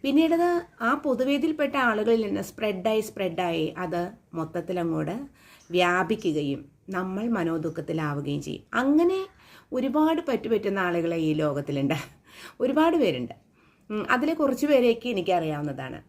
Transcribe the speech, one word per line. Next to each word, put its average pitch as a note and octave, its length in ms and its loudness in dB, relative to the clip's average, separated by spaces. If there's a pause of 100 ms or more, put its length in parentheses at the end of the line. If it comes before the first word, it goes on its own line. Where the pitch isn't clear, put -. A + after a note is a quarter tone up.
പിന്നീടത് E4 600 4 (200)
ആ A#3 120 2
പൊതുവേദിയിൽപ്പെട്ട C#4+ 800 0
ആളുകളിൽ A3+ 500 2
നിന്ന് G3 160 -2
സ്പ്രെഡായി, G#3+ 600 -2
സ്പ്രെഡായി F3 760 -2
അത് F3 340 -4 (220)
മൊത്തത്തിലങ്ങോട്ട് E3 880 -4 (520)
വ്യാപിക്കുകയും F3 960 0 (240)
നമ്മൾ F#3+ 400 -4
മനോദുഃഖത്തിലാവുകയും D#3 1120 -2
ചെയ്യും. - 220 -10 (100)
അങ്ങനെ E4 520 2 (480)
ഒരുപാട് D4+ 560 2
പറ്റുപറ്റുന്ന G#3 500 0
ആളുകളെ E3+ 380 0
ഈ D#3+ 160 2
ലോകത്തിലുണ്ട്, C#3 600 0 (640)
ഒരുപാട് D#4 380 2
പേരുണ്ട്. C#3 540 0 (380)
ഉം, G#3+ 220 -2
അതിലെ C4+ 220 2
കുറച്ച് C#4+ 320 0
പേരെയൊക്കെ B3 440 4
എനിക്കറിയാവുന്നതാണ്. D3+ 1000 -2